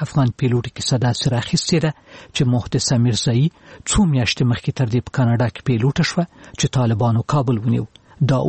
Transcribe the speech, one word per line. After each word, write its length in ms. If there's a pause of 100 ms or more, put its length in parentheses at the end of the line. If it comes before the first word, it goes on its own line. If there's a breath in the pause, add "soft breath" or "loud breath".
افغان 220 (120)
پیلوټ 260 (100)
کیسه 280
داسې 300
راخیستې 500
ده 60 (440 loud breath)
چې 80 (120)
محدثه 500
میرزایي 420 (440 loud breath)
څو 100 (120)
میاشتې 380
مخکې 280
تر 140
دې 140
په 120
کاناډا 360
کې 140
پیلوټه 420
شوه 140 (340 loud breath)
چې 80 (120)
طالبانو 440 (120)
کابل 240
ونیو. 280 (340 loud breath)
دا 180 (100)